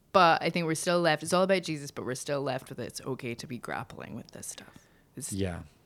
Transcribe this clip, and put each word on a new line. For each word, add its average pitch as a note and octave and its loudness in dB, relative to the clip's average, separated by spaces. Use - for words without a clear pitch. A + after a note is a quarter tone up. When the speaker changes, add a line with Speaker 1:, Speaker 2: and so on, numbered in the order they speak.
Speaker 1:
but E3+ 8
I D#3+ 0
think E3+ 0
we're D#3+ 0
still F3 2
left, D#3 4
it's D#3+ -2
all F3+ 6
about F#3+ 4
Jesus, D3 -6
but - -8
we're B2 -2
still C#3+ -4
left C3+ -4
with C#3 -10
it's - -8
okay B2 -6
to - -10
be A#2+ -8
grappling - -10
with - -12
this - -14
stuff. - -16
It's B2+ -8
Speaker 2:
Yeah. F#2+ -2